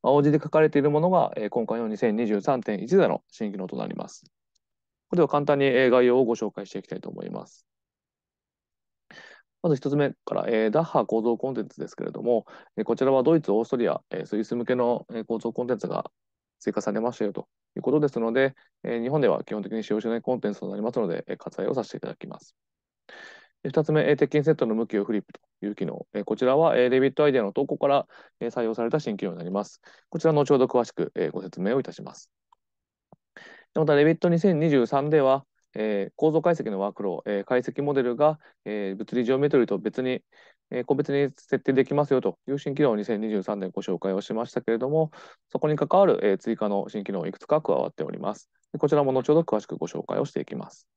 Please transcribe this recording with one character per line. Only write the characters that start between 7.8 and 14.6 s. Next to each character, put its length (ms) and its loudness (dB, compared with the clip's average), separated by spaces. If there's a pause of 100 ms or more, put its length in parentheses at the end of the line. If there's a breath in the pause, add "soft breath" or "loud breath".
ま 80 0
ず 60 4
一 140 -4
つ 60 0
目 160 2 (140)
か 100 -4
ら、 120 -2
え 200 2
ー、 40 0
ダ 100 2
ッ 20 0
ハ 220 0
構 160 -2
造 160 0
コ 140 -6
ン 20 -6
テ 80 -6
ン 60 -8
ツ 120 -20
で 80 -8
す 80 -18
け 80 -10
れ 80 -8
ど 100 -10
も、 240 0 (320 loud breath)
え 40 -6
ー、 20 -2
こ 120 -2
ち 80 -2
ら 80 4
は 120 4
ド 120 4
イ 60 2
ツ、 100 -4
オ 100 2
ー 20 -2
ス 60 -8
ト 80 -2
リ 120 0
ア、 120 -4 (100)
え 120 -8
ー、 20 -10
ス 120 -6
イ 80 -2
ス 100 -6
向 100 -4